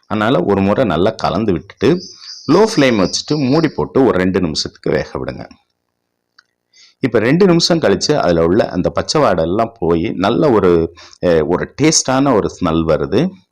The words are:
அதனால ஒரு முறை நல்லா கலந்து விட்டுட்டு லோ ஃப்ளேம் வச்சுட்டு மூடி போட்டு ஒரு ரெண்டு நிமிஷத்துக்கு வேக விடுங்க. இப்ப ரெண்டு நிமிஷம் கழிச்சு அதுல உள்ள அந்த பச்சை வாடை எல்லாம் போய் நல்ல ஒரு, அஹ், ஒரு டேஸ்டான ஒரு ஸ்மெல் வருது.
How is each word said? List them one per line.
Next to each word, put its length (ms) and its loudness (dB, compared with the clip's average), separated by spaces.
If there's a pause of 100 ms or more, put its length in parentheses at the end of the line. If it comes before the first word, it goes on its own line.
அதனால 380 -2
ஒரு 160 0
முறை 240 0
நல்லா 260 -2
கலந்து 420 -4
விட்டுட்டு 500 -2 (500)
லோ 140 4 (100)
ஃப்ளேம் 240 2
வச்சுட்டு 500 -2
மூடி 180 2
போட்டு 360 0
ஒரு 140 2
ரெண்டு 220 0
நிமிஷத்துக்கு 500 -6
வேக 280 -4
விடுங்க. 300 -12 (1500)
இப்ப 180 0
ரெண்டு 280 2
நிமிஷம் 320 2
கழிச்சு 340 0
அதுல 320 2
உள்ள 240 2
அந்த 220 -2
பச்சை 300 -2
வாடை 240 2
எல்லாம் 340 -4
போய் 360 0
நல்ல 360 0
ஒரு, 440 2 (320)
அஹ், 200 2
ஒரு 360 -4
டேஸ்டான 520 0
ஒரு 160 0 (100)
ஸ்மெல் 260 0
வருது. 420 0 (240)